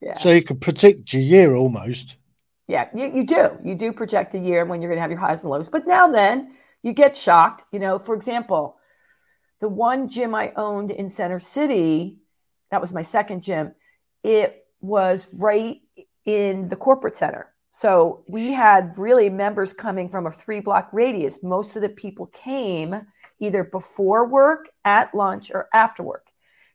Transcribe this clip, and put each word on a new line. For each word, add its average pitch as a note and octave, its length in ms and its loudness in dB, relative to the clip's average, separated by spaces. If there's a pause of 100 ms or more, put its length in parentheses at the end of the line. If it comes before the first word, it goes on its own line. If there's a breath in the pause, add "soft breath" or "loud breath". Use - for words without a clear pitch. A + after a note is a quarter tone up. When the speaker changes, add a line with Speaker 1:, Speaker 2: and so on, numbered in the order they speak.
Speaker 1:
Yeah. - 140 -10
Speaker 2:
So - 180 2
you E3+ 100 8
can C3 160 -6
predict G3 540 4
your C3 100 0
year D#3+ 320 8
almost. A#2+ 600 -4 (500)
Speaker 1:
Yeah, - 280 -2
you, C4 200 -6
you B3+ 100 0
do. - 400 2
You F#3+ 100 -6
do A3 180 -2
project G#3 420 -4
a F#3+ 40 -4
year F3+ 220 0
and E3+ 100 -2
when E3+ 120 -8
you're E3+ 80 -6
gonna E3+ 100 -2
have D#3+ 100 -4
your E3+ 100 -8
highs E3 220 -2
and E3 80 -6
lows. D3 180 -6
But D#4 180 -4
now F4+ 220 4
then, A#3+ 460 0 (280 soft breath)
you A#3 100 -6
get C#4 240 4
shocked. E3+ 560 4
You G3+ 60 -6
know, F#3+ 200 -2
for A3 160 -6
example, G#3+ 640 -4 (840)
the G#3+ 80 -2
one A#3 400 -2
gym A#3 260 -6
I G#3+ 220 -4
owned G#3 360 -6
in G3 160 -10
Center F#3 320 -8
City, F3+ 800 -2 (520)
that G3 100 -2
was F3 120 -10
my E3+ 100 -8
second G#3 400 -6
gym, D#3 320 -6 (480)
it G#3+ 440 0 (140)
was F#3+ 540 -2
right G#3+ 460 -2 (460)
in G3 420 -4
the F#3 80 -10
corporate C4 400 0
center. - 360 -6 (200)
So F3 560 2
we A3 240 -6
had G3 460 4
really G#3+ 320 4
members G3 420 -4
coming F#3+ 380 -8
from F3+ 160 -6
a D#3+ 60 -8
three-block G3+ 600 -4
radius. G#3 500 -2
Most F#3 320 -6
of G#3+ 80 -8
the G#3 60 -2
people G3 380 -16
came G3 760 -8 (400 soft breath)
either G3+ 240 -2
before G3+ 640 -2
work, C#4 400 2 (160)
at G3+ 300 2
lunch, G3+ 380 -4
or F#3+ 200 -6
after A3 300 2
work. - 240 -14 (480)